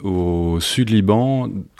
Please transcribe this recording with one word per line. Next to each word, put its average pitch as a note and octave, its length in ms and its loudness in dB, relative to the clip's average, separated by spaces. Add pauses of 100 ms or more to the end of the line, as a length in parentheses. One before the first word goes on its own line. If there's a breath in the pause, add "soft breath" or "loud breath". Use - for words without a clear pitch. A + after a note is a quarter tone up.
au F2 580 0
sud A#2+ 280 -2
Liban, A2+ 640 2 (280)